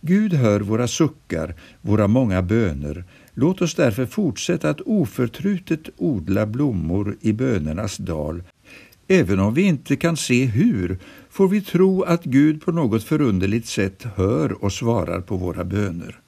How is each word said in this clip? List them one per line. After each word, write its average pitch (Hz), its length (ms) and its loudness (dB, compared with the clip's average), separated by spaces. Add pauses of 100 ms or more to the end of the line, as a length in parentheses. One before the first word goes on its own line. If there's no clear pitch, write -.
Gud 190 320 2
hör 113 260 4
våra 110 280 0
suckar, 87 680 -2 (260)
våra 104 260 2
många 107 340 2
böner. 87 600 -2 (300)
Låt 175 280 0
oss 170 140 -2
därför 127 300 0
fortsätta 156 640 -2
att 151 120 -4
oförtrutet 165 1160 -2
odla 107 480 0
blommor 104 760 -2
i 110 120 0
bönernas 104 640 -4
dal. 85 460 -6 (640)
Även 104 320 4
om 101 140 2
vi 151 80 2
inte 156 340 2
kan 165 220 0
se 127 280 2
hur, 110 520 0 (320)
får 196 180 2
vi 196 140 2
tro 190 420 2
att 170 200 0
Gud 151 380 4
på 185 100 -4
något 113 320 0
förunderligt 113 640 0
sätt 98 480 -4
hör 104 480 0
och 98 100 0
svarar 90 480 -2
på 95 160 -6
våra 90 260 -4
böner. 92 640 -6